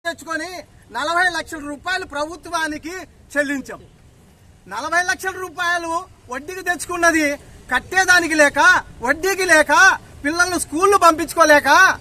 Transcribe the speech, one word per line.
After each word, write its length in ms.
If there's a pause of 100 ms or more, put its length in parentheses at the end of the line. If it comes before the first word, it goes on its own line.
తెచ్చుకొని 420 (460)
నలభై 280 (120)
లక్షల 340
రూపాయలు 420
ప్రభుత్వానికి 800 (380)
చెల్లించాం. 480 (920)
నలభై 360
లక్షల 260 (100)
రూపాయలు 460 (420)
వడ్డీకి 360
తెచ్చుకున్నది 580 (460)
కట్టేదానికి 680
లేక, 160 (480)
వడ్డీకి 480
లేక, 180 (520)
పిల్లల్ని 400
స్కూళ్ళు 320 (100)
పంపించుకోలేక 600 (320)